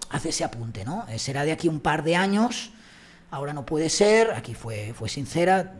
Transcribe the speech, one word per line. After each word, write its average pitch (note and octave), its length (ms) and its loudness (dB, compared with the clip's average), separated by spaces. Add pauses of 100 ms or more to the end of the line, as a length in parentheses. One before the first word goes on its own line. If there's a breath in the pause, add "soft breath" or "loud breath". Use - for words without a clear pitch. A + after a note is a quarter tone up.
(100)
hace D#3+ 200 -4
ese E3 140 -2
apunte, A2+ 400 -8
¿no? F3 240 -6
Eh, A2 100 -6
"Será C#3 260 -2
de D#3 80 2
aquí E3 160 0
un D#3 120 0
par D#3 220 0
de E3 140 2
años, G3+ 540 2 (600 loud breath)
ahora C#3+ 220 -6
no C#3+ 140 -8
puede D#3+ 240 0
ser", A3 400 6
aquí A#2+ 240 -6
fue, A2 400 -8
fue A2 140 -6
sincera, F3 720 2